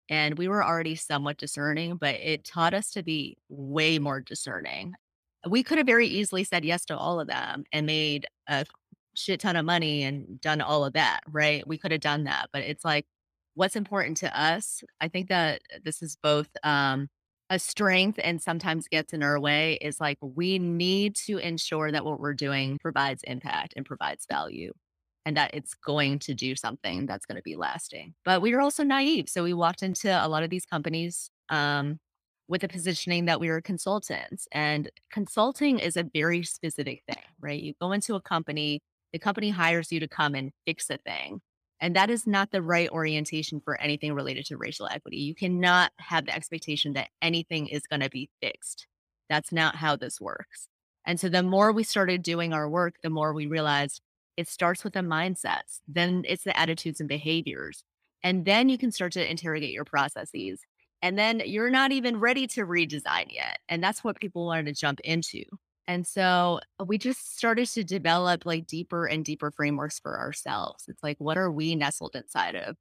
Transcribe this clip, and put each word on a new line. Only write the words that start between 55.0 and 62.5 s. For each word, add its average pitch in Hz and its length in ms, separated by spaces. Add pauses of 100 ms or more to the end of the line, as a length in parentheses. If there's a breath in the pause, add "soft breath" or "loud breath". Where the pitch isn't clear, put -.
mindsets, 170 880
then 175 380
it's - 180
the 190 120
attitudes 165 440
and 151 80
behaviors. 151 720 (400)
And 180 220
then 220 240
you 262 100
can 233 140
start 180 200
to 175 180
interrogate 156 420
your 131 120
processes. 123 760 (420)
And 185 160
then 220 260
you're 214 260
not 262 200
even 240 300
ready 254 340